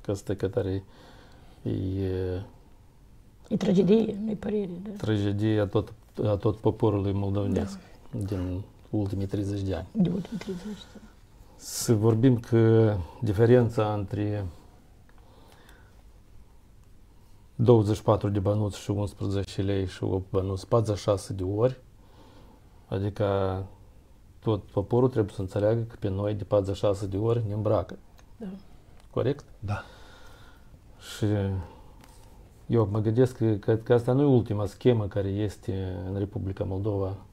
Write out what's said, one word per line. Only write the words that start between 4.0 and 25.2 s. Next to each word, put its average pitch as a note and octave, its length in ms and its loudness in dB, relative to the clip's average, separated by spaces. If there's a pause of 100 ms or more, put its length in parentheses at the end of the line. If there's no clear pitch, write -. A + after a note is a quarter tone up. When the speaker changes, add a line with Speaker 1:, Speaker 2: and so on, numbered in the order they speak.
Speaker 2:
nu-i A3 100 -4
părere, G3+ 360 -4 (120)
da. G#3+ 140 -12
Speaker 1:
tragedie G#2+ 640 0
a G2+ 60 2
tot, F#2+ 260 -2 (320)
a G#2 120 2
tot G#2+ 200 0
poporului G#2 560 0
moldovenesc G2+ 680 -2 (320)
Speaker 2:
Da. - 80 -8
Speaker 1:
din F#2 420 -4 (300)
ultimii G2 360 -2
treizeci G2+ 340 -4
de G2 140 -2
ani. E2 180 -6
Speaker 2:
De F3 220 2
ultimii F#3+ 240 -6
treizeci, F#3+ 440 -10 (120)
da. A3 60 -20 (560)
Speaker 1:
Să - 380 -2
vorbim A2+ 420 4
că A2+ 580 4 (260)
diferența A2+ 800 4
între G#2 460 -4 (3000)
douăzeci G#2+ 420 6
și - 60 -10
patru G#2 260 2
de G2+ 100 0
bănuți G#2 400 0
și - 120 -10
unsprezece G2+ 720 -4
lei G2 240 0
și - 180 -10
opt F#2+ 260 -4
bănuți, F#2+ 380 -4
patruzeci G#2+ 280 2
și - 60 -10
șase G2+ 300 0
de F#2+ 100 -6
ori, G#2+ 380 -2 (1120)
adică G2 680 -2 (720)
tot G#2+ 240 -2
poporul A#2 460 0
trebuie A2+ 260 0